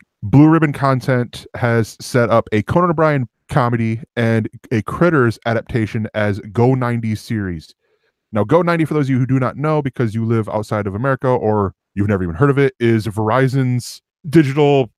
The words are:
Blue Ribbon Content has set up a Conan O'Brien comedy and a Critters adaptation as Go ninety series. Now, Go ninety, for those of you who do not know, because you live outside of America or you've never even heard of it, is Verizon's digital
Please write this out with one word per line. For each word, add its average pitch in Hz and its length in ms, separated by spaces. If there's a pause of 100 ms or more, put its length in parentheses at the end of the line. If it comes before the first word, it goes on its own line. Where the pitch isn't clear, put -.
(220)
Blue 139 260
Ribbon 156 240
Content 131 800
has 117 460
set 120 300
up 113 200
a 107 120
Conan 175 260
O'Brien 151 400 (220)
comedy 117 500 (160)
and 113 320 (220)
a 113 100
Critters 139 640
adaptation 113 680
as 104 260 (100)
Go 117 240
ninety 120 400
series. 98 600 (580)
Now, 104 120
Go 151 180
ninety, 170 240
for 156 80
those 147 120
of 131 40
you 131 80
who 127 80
do 131 120
not 120 200
know, 151 240
because 123 320
you 113 100
live 113 240
outside 107 380
of 95 80
America 131 340
or 107 460 (200)
you've 101 140
never 98 140
even 85 140
heard 143 120
of 135 80
it, 139 240
is 113 260
Verizon's 123 920 (300)
digital 143 680